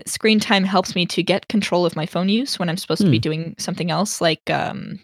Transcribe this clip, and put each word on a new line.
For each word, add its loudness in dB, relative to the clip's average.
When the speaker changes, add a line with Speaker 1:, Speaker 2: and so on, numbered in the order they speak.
Speaker 1:
screen 2
time 2
helps 0
me 0
to -2
get -2
control 2
of 0
my -4
phone -2
use 0
when -2
I'm -2
supposed -2
to 6
be 6
Speaker 2:
Hmm. -2
Speaker 1:
doing -4
something -4
else, -2
like, 0
um, -4